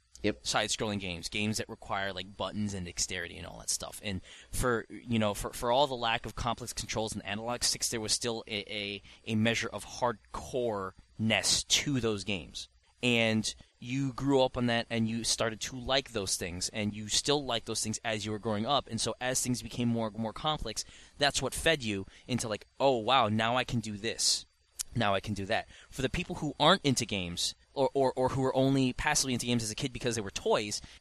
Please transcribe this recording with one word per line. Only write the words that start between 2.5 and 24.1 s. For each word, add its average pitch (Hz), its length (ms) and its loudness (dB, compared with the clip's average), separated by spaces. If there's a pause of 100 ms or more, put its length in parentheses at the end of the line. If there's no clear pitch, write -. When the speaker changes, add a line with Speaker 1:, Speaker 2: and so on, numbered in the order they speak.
Speaker 2:
and 90 100 -4
dexterity 87 520 -4
and 85 100 -10
all - 100 -12
that - 140 -6
stuff. - 320 -6
And 101 180 -4 (300)
for, 120 380 0
you 113 280 -2
know, 104 160 4
for, 110 180 -6
for 123 200 -2
all 139 160 6
the 131 80 -4
lack 120 320 0
of 110 80 -8
complex 117 380 -4
controls 110 400 -2
and 104 120 -8
analog 113 380 -4
sticks, - 260 0
there 120 100 -2
was 107 140 0
still 113 340 -2
a, 107 120 -4 (120)
a, 101 300 -6 (240)
a 113 80 -2
measure 110 400 2
of 101 100 -8
hardcore-ness 110 1800 -2
to - 360 2
those 107 240 0
games. 87 440 -6 (340)
And 113 500 4 (280)
you 131 340 -2
grew 131 300 4
up 127 140 0
on 123 100 2
that, 117 240 2
and 113 180 2
you 113 140 -2
started 113 380 0
to - 140 -6
like 127 360 0
those 98 240 0
things, 90 360 -4
and 104 220 -2
you 107 140 -8
still 143 360 2
like 117 220 -4
those 113 160 -4
things 110 240 -4
as 110 180 -2
you 107 80 -4
were 107 60 -2
growing 107 300 -2
up. 135 240 2
And 110 100 -2
so 117 180 -2
as 127 220 0
things 120 220 -2
became 120 240 -2
more, 113 280 0
more 110 180 -4
complex, 147 520 -4 (320)
that's 143 240 2
what 127 140 -2
fed 160 260 4
you 104 240 0 (220)
into, 120 200 0
like, 104 200 -4 (120)
"Oh, 135 180 6
wow, 117 300 6
now 113 300 2
I 123 60 2
can 120 160 0
do 104 180 -4
this. - 480 0 (500)